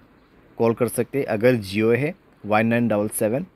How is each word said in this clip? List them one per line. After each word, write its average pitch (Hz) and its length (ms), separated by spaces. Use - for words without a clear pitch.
कॉल 113 160
कर 113 140
सकते 123 300
हैं, 143 80
अगर 117 300
Jio 107 400
है 147 180
वन 107 200
नाइन 117 220
डबल 107 200
सेवन 117 480